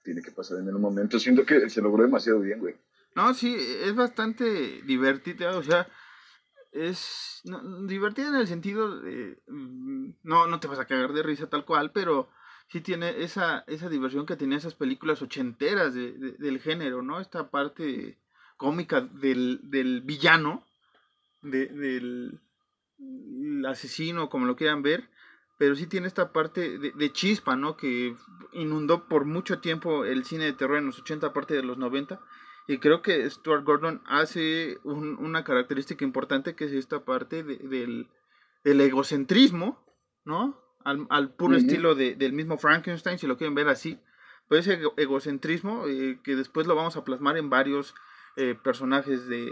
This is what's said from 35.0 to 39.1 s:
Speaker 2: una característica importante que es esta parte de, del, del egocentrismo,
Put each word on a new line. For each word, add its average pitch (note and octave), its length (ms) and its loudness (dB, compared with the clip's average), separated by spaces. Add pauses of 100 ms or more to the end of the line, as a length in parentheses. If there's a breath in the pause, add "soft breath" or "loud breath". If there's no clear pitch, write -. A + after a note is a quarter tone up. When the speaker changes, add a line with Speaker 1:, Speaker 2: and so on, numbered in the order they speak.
Speaker 2:
una D#3+ 240 -4
característica C3+ 640 -2
importante C3+ 500 -2
que D3+ 120 -4
es C#3+ 60 -6
esta C3+ 320 -4
parte B2+ 380 -4
de, C#3+ 140 -8
del, B2 540 -6 (520)
del C#3+ 200 6
egocentrismo, E3 1000 4 (440)